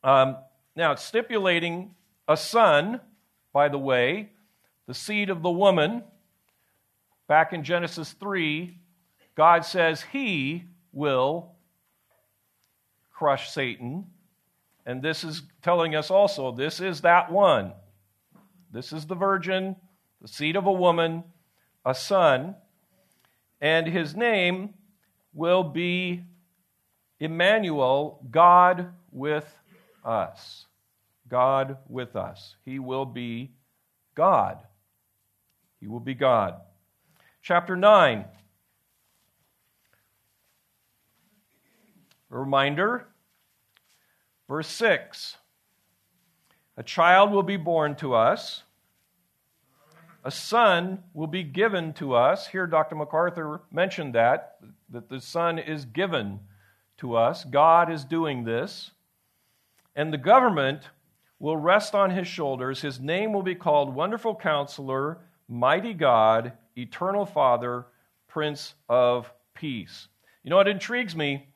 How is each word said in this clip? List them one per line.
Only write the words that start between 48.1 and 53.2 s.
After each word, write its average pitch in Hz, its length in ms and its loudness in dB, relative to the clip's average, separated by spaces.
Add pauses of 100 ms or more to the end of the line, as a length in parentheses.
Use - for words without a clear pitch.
us. 120 480 2 (1600)
A 139 80 -8
son 190 720 0 (100)
will 156 140 -10
be 180 160 -8
given 170 520 -2
to 135 200 -4
us." 135 320 2
Here, 185 220 -6
Doctor 160 260 0
MacArthur 156 680 -4 (100)